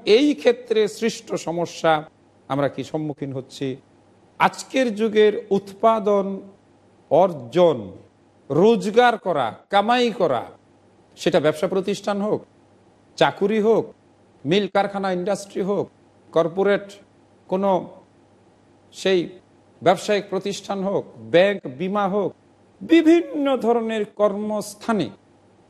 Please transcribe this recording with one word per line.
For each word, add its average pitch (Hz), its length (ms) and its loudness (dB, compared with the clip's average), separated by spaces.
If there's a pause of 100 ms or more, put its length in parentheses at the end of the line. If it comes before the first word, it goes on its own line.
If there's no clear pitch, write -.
এই 262 300 4
ক্ষেত্রে 220 540 0
সৃষ্ট - 460 -6
সমস্যা 160 720 -2 (440)
আমরা 139 200 0
কি 135 160 -8
সম্মুখীন 147 480 -8
হচ্ছি। 131 440 -8 (640)
আজকের 240 560 -2
যুগের 214 560 2
উৎপাদন, 196 920 0 (720)
অর্জন, 143 800 2 (580)
রোজগার 214 680 4
করা, 135 360 -2 (160)
কামাই 233 400 2
করা, 135 340 -2 (720)
সেটা 175 240 0
ব্যবসা 151 280 0
প্রতিষ্ঠান 196 540 -4
হোক, 208 220 -4 (720)
চাকুরি 196 440 0
হোক, 208 320 2 (540)
মিল 185 220 0
কারখানা 196 440 -2
ইন্ডাস্ট্রি 185 500 -4
হোক, 180 260 -4 (440)
কর্পোরেট 190 600 0 (560)
কোনো 190 400 0 (1040)
সেই 190 360 0 (540)
ব্যবসায়িক 190 480 0
প্রতিষ্ঠান 190 540 -6
হোক, 185 200 -4 (140)
ব্যাংক, 170 420 2 (180)
বিমা 190 300 -2
হোক, 190 240 -2 (480)
বিভিন্ন 311 760 2
ধরনের 226 480 -2
কর্মস্থানে 208 1080 -4 (600)